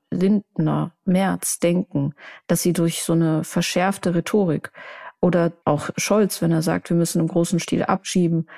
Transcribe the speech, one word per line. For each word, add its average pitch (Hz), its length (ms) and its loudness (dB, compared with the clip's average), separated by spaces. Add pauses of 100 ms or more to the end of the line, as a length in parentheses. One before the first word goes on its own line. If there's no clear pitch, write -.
(120)
Lindner, 170 800 0 (120)
Merz 185 540 0
denken, 170 540 0 (320)
dass 170 160 0
sie 175 120 2
durch 170 300 -2
so 170 100 0
eine 165 300 2
verschärfte 180 680 -2
Rhetorik 175 580 0 (500)
oder 170 320 2 (100)
auch - 340 0
Scholz, 202 440 0
wenn 165 100 2
er 165 100 2
sagt, 170 280 -2
wir 170 80 2
müssen 170 220 0
im 165 100 2
großen 170 300 0
Stil 170 240 -2
abschieben, 170 760 0